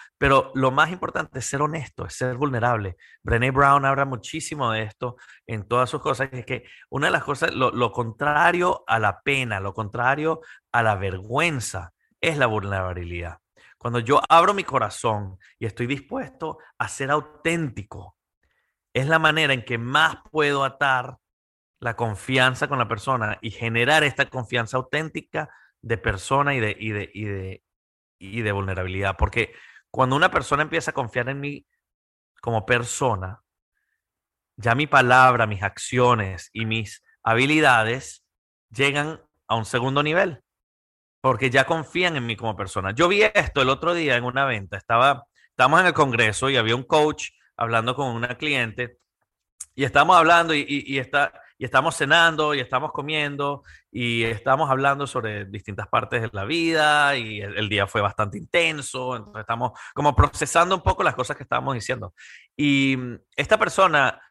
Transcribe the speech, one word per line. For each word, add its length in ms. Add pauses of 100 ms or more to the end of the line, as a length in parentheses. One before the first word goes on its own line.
(180)
Pero 380
lo 160
más 200
importante 460
es 80
ser 160
honesto, 460
es 80
ser 220
vulnerable. 580 (260)
Brené 300
Brown 340
habla 200
muchísimo 680
de 100
esto 360 (280)
en 220
todas 240
sus 100
cosas, 300
que 80
es 60
que 180 (260)
una 180
de 40
las 120
cosas, 300
lo, 160
lo 220
contrario 960
a 100
la 240
pena, 380
lo 160
contrario 680 (300)
a 100
la 140
vergüenza, 960 (280)
es 180
la 100
vulnerabilidad. 880 (400)
Cuando 220
yo 280
abro 280
mi 80
corazón 720 (220)
y 80
estoy 180
dispuesto 720 (220)
a 80
ser 240
auténtico, 1080 (760)
es 140
la 120
manera 340
en 120
que 120
más 400 (140)
puedo 320
atar 540 (640)
la 160
confianza 720
con 120
la 80
persona 540
y 100
generar 520
esta 260
confianza 480
auténtica 720 (320)
de 160
persona 580
y 40
de, 200
y 120
de, 220
y 120
de, 380 (560)
y 220
de 120
vulnerabilidad. 640
Porque 360 (380)
cuando 240
una 160
persona 320
empieza 280
a 20
confiar 340
en 140
mí 240 (760)
como 240
persona, 760 (1120)
ya 200
mi 120
palabra, 580
mis 160
acciones 920
y 120
mis 380 (180)
habilidades 1000 (460)
llegan 520 (280)
a 60
un 100
segundo 380
nivel, 380 (800)
porque 280
ya 160
confían 500
en 100
mí 120
como 180
persona. 360
Yo 180
vi 140
esto 380
el 80
otro 240
día 220
en 80
una 220
venta. 320
Estaba, 480 (240)
estábamos 320
en 60
el 60
congreso 560
y 60
había 200
un 80
coach 480 (260)
hablando 360
con 140
una 300
cliente 640 (760)
y 80
estábamos 340
hablando 360
y, 140
y, 280
y 40
está, 320 (260)
y 80
estamos 300
cenando 580
y 60
estamos 320
comiendo 720 (280)
y 320
estamos 460
hablando 380
sobre 380
distintas 420
partes 340
de 120
la 120
vida 720
y 260
el, 160
el 120
día 180
fue 140
bastante 360
intenso, 800
entonces 260
estamos 300 (220)
como 220
procesando 600
un 60
poco 220
las 120
cosas 220
que 60
estábamos 320
diciendo. 380 (440)
Y, 400
mm, 220 (160)
esta 220
persona 640 (120)